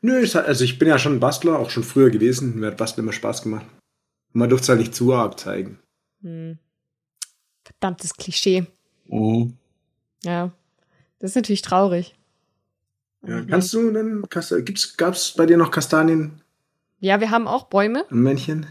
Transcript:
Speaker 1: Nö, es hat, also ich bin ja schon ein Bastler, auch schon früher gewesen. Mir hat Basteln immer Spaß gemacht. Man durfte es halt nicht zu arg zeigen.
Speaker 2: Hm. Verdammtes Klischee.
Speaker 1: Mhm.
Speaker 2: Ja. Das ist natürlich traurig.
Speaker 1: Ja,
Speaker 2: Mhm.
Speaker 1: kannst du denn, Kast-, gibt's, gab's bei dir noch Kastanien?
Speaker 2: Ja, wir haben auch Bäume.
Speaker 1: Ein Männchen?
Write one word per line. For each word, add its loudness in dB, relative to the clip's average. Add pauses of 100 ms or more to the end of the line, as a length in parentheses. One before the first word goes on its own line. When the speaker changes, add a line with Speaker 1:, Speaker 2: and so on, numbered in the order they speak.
Speaker 1:
Nö, 4
es 2
hat, 2
also 0
ich -2
bin 4
ja 6
schon 0
ein 0
Bastler, 2
auch -4
schon -4
früher 6
gewesen. 0
Mir -4
hat -6
Basteln -4
immer -6
Spaß -6
gemacht. -8 (720)
Man 2
durfte 2
es -2
halt 6
nicht -2
zu 2
arg -2
zeigen. -8 (420)
Speaker 2:
Hm. -14 (1040)
Verdammtes -8
Klischee. -2 (400)
Speaker 1:
Mhm. 0 (680)
Speaker 2:
Ja. -4 (680)
Das -8
ist -2
natürlich -2
traurig. 0 (1080)
Speaker 1:
Ja, -8
Speaker 2:
Mhm. -10
Speaker 1:
kannst 0
du 2
denn, -4
Kast-, -4
gibt's, -6
gab's -2
bei 4
dir 8
noch 4
Kastanien? 0 (580)
Speaker 2:
Ja, 0
wir -2
haben 0
auch -4
Bäume. 0
Speaker 1:
Ein 2
Männchen? 0